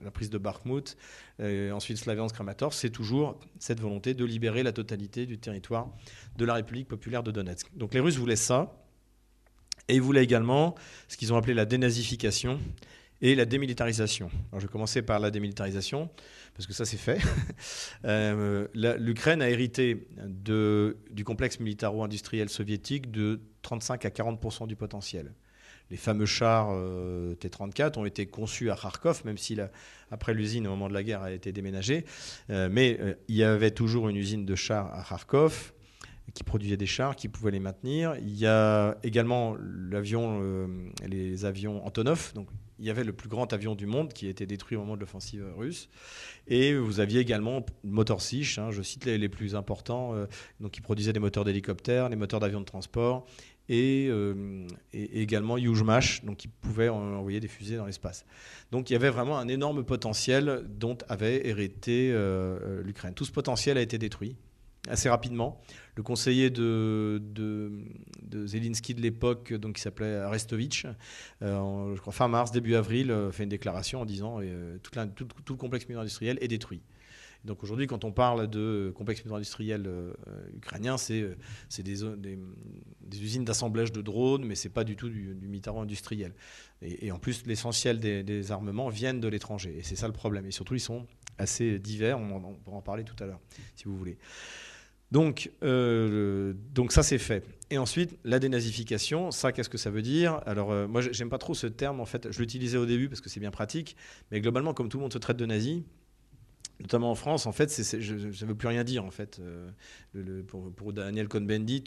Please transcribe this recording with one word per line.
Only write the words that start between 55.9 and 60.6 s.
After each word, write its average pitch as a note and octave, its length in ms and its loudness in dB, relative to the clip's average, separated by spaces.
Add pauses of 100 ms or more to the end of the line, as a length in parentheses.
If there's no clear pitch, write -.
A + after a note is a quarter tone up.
donc G2+ 140 -6
qui - 100 -14
pouvait A2+ 400 0
en-, G#2 260 -2
envoyer G2 240 -2
des A2 100 -4
fusées G#2 280 -10
dans G#2+ 100 -6
l'espace. F#2 400 -10 (460)
Donc B2+ 180 -2
il B2+ 40 6
y - 20 8
avait B2+ 120 6
vraiment B2+ 300 2
un B2 80 -2
énorme C#3 380 0
potentiel B2+ 840 2